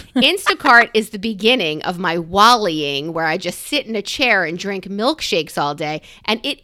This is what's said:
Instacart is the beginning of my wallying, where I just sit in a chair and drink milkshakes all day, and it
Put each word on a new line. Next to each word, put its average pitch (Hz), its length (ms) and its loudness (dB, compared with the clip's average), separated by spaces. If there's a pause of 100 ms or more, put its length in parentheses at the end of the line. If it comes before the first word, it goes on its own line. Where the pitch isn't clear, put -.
(160)
Instacart 262 760 4
is 220 160 0
the 214 100 -12
beginning 196 640 0
of 180 160 -4
my 170 180 -2
wallying, 165 960 2
where 160 120 -2
I 160 120 0
just 180 260 -8
sit - 220 -4
in 220 120 -6
a 202 40 -2
chair 208 440 0
and 165 120 -6
drink 190 280 -8
milkshakes 202 760 -4
all 147 140 -2
day, 156 260 -6 (220)
and 226 220 -2
it 381 180 -6